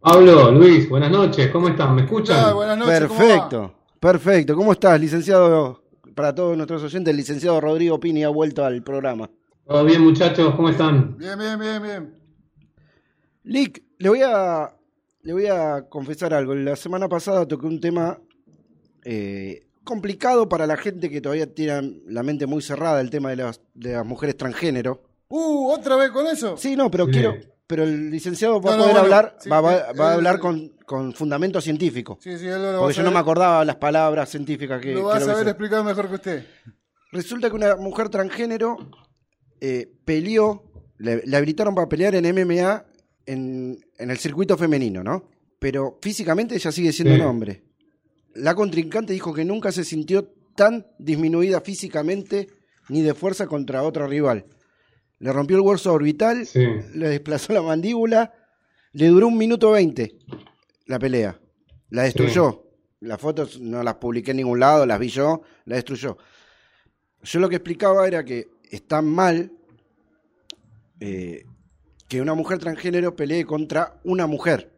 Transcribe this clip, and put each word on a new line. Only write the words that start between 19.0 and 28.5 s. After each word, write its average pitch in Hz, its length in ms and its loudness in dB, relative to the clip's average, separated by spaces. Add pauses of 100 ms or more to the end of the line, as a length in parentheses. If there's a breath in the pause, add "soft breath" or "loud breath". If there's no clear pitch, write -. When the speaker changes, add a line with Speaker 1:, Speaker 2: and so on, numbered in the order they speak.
Speaker 3:
eh, 98 600 -10 (160)
complicado 214 680 -2
para 160 160 -2
la 151 120 -2
gente 170 340 -8
que 147 100 -10
todavía 143 320 -6
tiene 139 540 -6
la 117 160 -8
mente 143 240 -4
muy 147 160 -4
cerrada, 147 380 -2
el 127 100 -6
tema 139 180 -6
de 131 60 -6
las, 123 260 -8 (140)
de 123 160 -10
las 117 140 -6
mujeres 135 300 -6
transgénero. 127 680 -6 (240)
Speaker 2:
Uh, 294 420 -2
¿otra 269 260 0
vez 269 140 2
con 269 160 -2
eso? 254 320 -4
Speaker 3:
Sí, 277 180 -6
no, 262 140 0
pero 185 160 0
Speaker 1:
Sí. 131 60 0
Speaker 3:
quiero, 117 240 2 (300)
pero 156 180 -2
el 151 280 -4
licenciado 180 480 -2